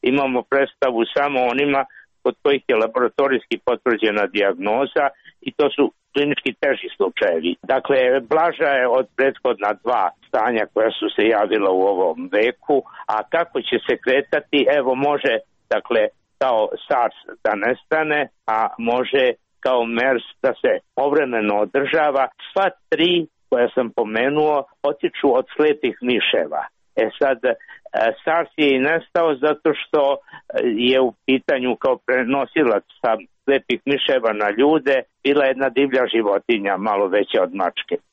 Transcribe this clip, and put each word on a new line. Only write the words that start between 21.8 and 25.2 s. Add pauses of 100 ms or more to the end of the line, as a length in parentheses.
Sva (200)
tri (220)
koja
sam
pomenuo (180)
potiču (100)